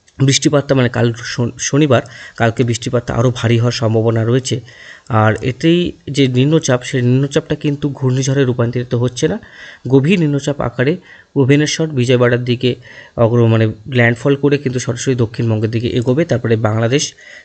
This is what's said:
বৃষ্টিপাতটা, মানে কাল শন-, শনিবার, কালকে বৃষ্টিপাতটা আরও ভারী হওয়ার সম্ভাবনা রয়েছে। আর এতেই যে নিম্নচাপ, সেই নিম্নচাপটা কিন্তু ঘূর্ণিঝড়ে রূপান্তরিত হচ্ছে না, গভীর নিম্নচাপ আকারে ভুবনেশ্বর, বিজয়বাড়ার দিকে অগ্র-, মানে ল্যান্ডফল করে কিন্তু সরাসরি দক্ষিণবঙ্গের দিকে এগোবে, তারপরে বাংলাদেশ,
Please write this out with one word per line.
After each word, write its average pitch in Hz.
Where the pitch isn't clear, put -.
বৃষ্টিপাতটা, 139
মানে 123
কাল 120
শন-, -
শনিবার, 139
কালকে 117
বৃষ্টিপাতটা 120
আরও 120
ভারী 117
হওয়ার 120
সম্ভাবনা 113
রয়েছে। 120
আর 110
এতেই 165
যে 135
নিম্নচাপ, 131
সেই 131
নিম্নচাপটা 135
কিন্তু 147
ঘূর্ণিঝড়ে 131
রূপান্তরিত 123
হচ্ছে 123
না, 196
গভীর 139
নিম্নচাপ 143
আকারে 127
ভুবনেশ্বর, 143
বিজয়বাড়ার 123
দিকে 123
অগ্র-, 117
মানে 113
ল্যান্ডফল 120
করে 143
কিন্তু 127
সরাসরি 123
দক্ষিণবঙ্গের 110
দিকে 117
এগোবে, 127
তারপরে 117
বাংলাদেশ, 113